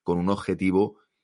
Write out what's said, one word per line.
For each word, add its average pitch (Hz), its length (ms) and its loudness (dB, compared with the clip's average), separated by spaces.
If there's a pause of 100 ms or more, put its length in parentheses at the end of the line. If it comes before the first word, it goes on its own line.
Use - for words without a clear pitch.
con 87 160 -2
un 87 120 0
objetivo, 95 680 0 (240)